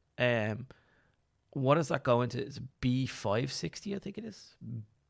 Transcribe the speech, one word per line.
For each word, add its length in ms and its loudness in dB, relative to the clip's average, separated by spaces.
Um, 480 2
what 240 4
does 140 2
that 160 -2
go 180 6
into? 160 -2
It's 180 -6
a 60 -8
B 260 2
five 460 0
sixty, 420 -6
I 40 -4
think 200 -10
it 60 -8
is. 320 -16